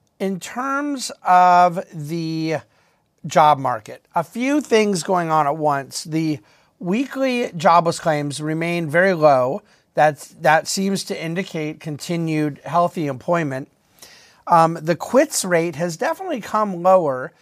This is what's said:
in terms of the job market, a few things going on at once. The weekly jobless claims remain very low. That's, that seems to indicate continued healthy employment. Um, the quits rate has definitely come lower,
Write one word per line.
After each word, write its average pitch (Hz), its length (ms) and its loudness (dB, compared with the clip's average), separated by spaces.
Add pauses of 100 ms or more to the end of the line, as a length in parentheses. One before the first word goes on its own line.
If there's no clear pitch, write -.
(200)
in 190 200 -4
terms 269 720 -6 (120)
of 180 680 4
the 160 680 -6 (680)
job 151 320 6
market, 127 480 -6 (100)
a 170 80 -2
few 269 380 -2
things 208 420 0
going 175 260 -2
on 156 180 2
at 147 100 -2
once. 143 480 -4
The 156 340 -4 (400)
weekly 247 800 -4
jobless 165 420 2
claims 147 400 -2
remain 165 500 -4
very 180 220 2
low. 147 520 4 (320)
That's, 151 400 2
that 156 300 2
seems 196 400 -4
to 185 160 -10
indicate 165 600 -8
continued 156 840 -4
healthy 175 440 -2
employment. 139 600 -4 (760)
Um, 165 360 4
the 160 140 -2
quits - 480 0
rate 170 320 0
has 165 220 -6
definitely 320 420 -6
come 196 420 -4
lower, 165 600 2